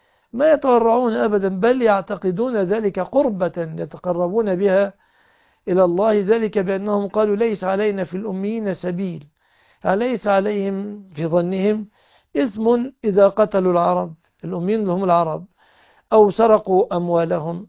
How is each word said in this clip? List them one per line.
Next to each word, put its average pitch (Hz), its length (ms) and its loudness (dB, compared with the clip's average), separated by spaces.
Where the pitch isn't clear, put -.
ما 294 180 2
يتورعون 240 640 2
أبدا، 208 340 0
بل 247 220 0
يعتقدون 202 760 -2
ذلك 196 420 -2
قربة 196 580 -2
يتقربون 175 960 -4
بها 196 380 2
إلى 185 160 2
الله، 202 360 2
ذلك 214 400 0
بأنهم 196 480 -2
قالوا: 208 280 0
"ليس 214 280 -2
علينا 196 400 -2
في 180 140 -8
الأميين 202 560 -6
سبيل". 175 540 -8
أليس 208 420 -2
عليهم 196 800 -2
في 160 180 -6
ظنهم 190 600 0
إثم 240 520 0
إذا 202 240 6
قتلوا 196 440 0
العرب، 175 420 0
الأميين 185 460 -4
هم 185 140 -2
العرب، 170 420 0
أو 214 160 8
سرقوا 202 680 4
أموالهم، 170 720 -2